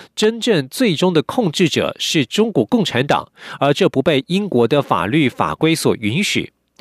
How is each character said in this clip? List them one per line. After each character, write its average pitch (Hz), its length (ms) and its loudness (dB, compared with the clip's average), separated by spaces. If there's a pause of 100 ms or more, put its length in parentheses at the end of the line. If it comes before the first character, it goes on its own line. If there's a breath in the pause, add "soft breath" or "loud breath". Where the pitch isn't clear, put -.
(140 loud breath)
真 226 260 0
正 165 280 0
最 214 260 0
终 180 180 0
的 160 120 2
控 214 260 -2
制 165 180 2
者 90 300 -2
是 - 260 0
中 214 280 0
国 123 120 2
共 233 200 2
产 120 200 -2
党， 104 280 -2 (260 loud breath)
而 143 160 2
这 185 140 2
不 135 120 -2
被 143 280 2
英 190 200 -2
国 117 200 2
的 143 120 2
法 92 280 -2
律 139 200 2
法 80 280 -2
规 160 180 0
所 117 220 0
允 117 260 -2
许。 - 300 -4 (280)